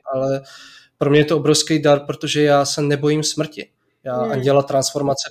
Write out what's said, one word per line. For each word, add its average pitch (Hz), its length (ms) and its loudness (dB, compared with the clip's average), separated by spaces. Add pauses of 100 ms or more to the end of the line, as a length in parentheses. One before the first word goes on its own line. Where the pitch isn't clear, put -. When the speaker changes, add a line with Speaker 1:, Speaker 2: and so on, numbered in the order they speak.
(140)
Speaker 1:
ale 135 280 -2 (560)
pro 143 120 0
mě 147 100 6
je 147 60 4
to 156 120 0
obrovský 151 440 0
dar, 143 240 2
protože 147 380 -4
já 143 220 4
se 151 160 -6
nebojím 147 420 0
smrti. - 460 -8 (340)
Já 127 180 -6
Speaker 2:
Hmm. 120 100 -4
Speaker 1:
anděla 139 320 2
transformace 139 680 -2